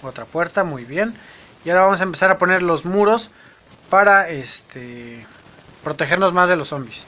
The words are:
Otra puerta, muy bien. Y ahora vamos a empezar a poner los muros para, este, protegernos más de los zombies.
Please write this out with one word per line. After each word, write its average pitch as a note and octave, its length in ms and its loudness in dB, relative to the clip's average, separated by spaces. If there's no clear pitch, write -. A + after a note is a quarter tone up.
Otra B2 240 -14
puerta, E3+ 360 -2
muy C#3 220 -6
bien. F#3+ 320 -4
Y E3 60 -4
ahora F#3 120 6
vamos F#3+ 180 4
a F#3+ 40 0
empezar F#3+ 260 0
a F#3 80 2
poner F3+ 240 2
los E3 220 0
muros G#3 460 0
para, G3 380 4
este, A#2+ 960 -14
protegernos E3 500 0
más F3+ 160 2
de F3+ 80 2
los D3 120 -6
zombies. C3+ 400 -10